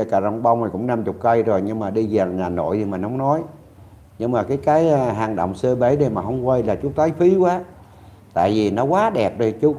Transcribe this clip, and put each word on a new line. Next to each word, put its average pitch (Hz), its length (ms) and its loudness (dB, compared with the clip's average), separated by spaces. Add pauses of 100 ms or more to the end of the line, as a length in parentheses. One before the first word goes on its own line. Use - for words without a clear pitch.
Cà 98 120 2
Rông 104 220 -2
Bông 117 200 2
thì 107 80 -2
cũng 95 160 -4
năm 117 160 0
chục 92 180 -4
cây 117 220 2
rồi, 104 180 0
nhưng 107 180 -4
mà 104 100 -4
đi 110 220 -2
về 104 140 2
nhà 90 240 -4
nội 87 280 -2
thì 107 80 -2
mình 95 180 -4
không 117 140 -6
nói. 139 240 0 (800)
Nhưng 117 120 -2
mà 117 120 0
cái, 135 140 -2
cái, 156 320 2
à, 131 240 2
hang 110 220 -2
động 92 200 -2
Sơ 127 200 0
Bế 123 200 2
đây 143 140 2
mà 104 120 -4
không 123 260 -4
quay 127 160 2
là 107 120 -2
chú 139 200 -6
thấy 160 160 2
phí 175 260 4
quá. 180 240 2 (720)
Tại 90 180 2
vì 107 200 2
nó 110 120 0
quá 190 260 2
đẹp 117 300 0
đi, 113 120 2
chú 147 280 2